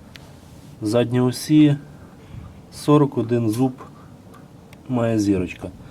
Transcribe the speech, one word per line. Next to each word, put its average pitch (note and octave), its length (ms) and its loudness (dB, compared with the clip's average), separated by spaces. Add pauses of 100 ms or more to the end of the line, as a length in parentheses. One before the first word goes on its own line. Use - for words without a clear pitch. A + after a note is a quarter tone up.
(840)
задній A#2 380 0
осі C#3+ 560 2 (960)
сорок D3 460 2
один A#2 320 -2
зуб B2+ 220 -2 (1160)
має A#2 300 -2
зірочка. F#2+ 500 -2 (220)